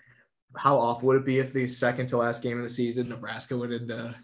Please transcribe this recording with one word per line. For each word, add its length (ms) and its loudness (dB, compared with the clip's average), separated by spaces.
how 220 4
awful 280 2
would 100 8
it 80 0
be 140 2
if 140 -2
the 140 0
second 400 0
to 100 0
last 240 0
game 160 -2
of 60 -4
the 80 -6
season, 360 0
Nebraska 480 -8
went 160 -4
into 520 -6